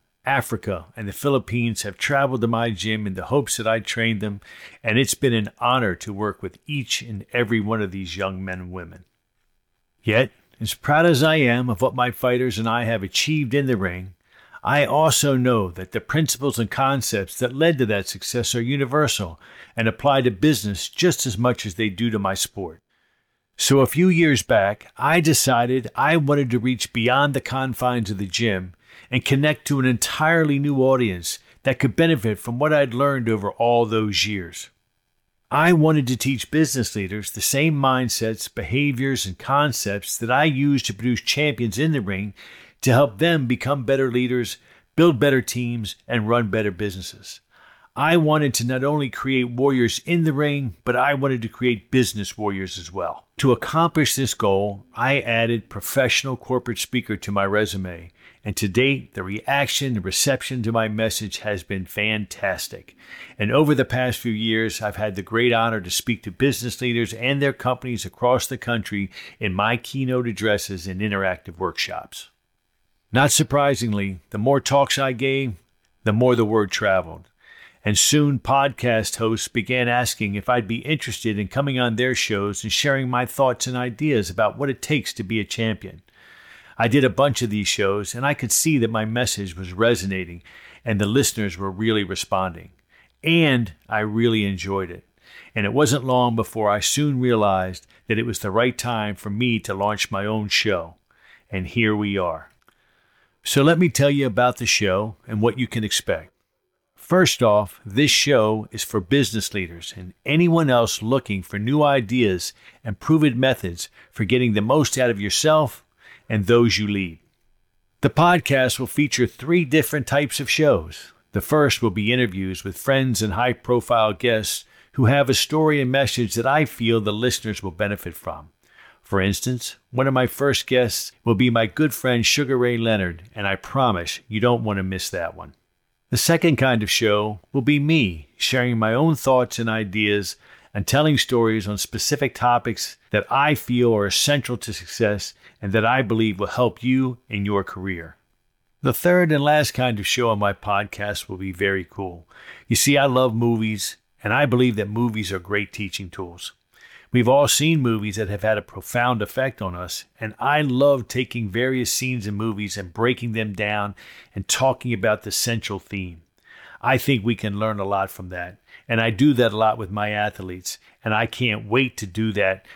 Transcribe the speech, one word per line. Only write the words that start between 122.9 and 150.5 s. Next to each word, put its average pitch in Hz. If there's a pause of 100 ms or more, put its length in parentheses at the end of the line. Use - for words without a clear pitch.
and 107
high-profile 117
guests 110 (280)
who 131
have 135
a 131
story 156
and 127
message 127
that 117
I 147
feel 113
the 104
listeners 110
will 92
benefit 95
from. 78 (520)
For 98
instance, 113 (140)
one 131
of 135
my 127
first 139
guests 123 (100)
will 117
be 123
my 113
good 156
friend 120
Sugar 135
Ray 120
Leonard, 98 (100)
and 101
I 98
promise 104
you 107
don't 120
want 104
to 95
miss 92
that 85
one. 80 (560)
The 123
second 165
kind 123
of 101
show 104 (100)
will 135
be 143
me 135
sharing 123
my 110
own 151
thoughts 127
and 113
ideas 104 (360)
and 104
telling 151
stories 110
on 104
specific 127
topics 123 (160)
that 104
I 143
feel 123
are 104
essential 123
to 110
success 104 (280)
and 98
that 110
I 127
believe 110
will 101
help 120
you 127 (100)
in 101
your 101
career. 92 (640)
The 131
third 175
and 147
last 147
kind 123
of 98
show 120
on 107
my 101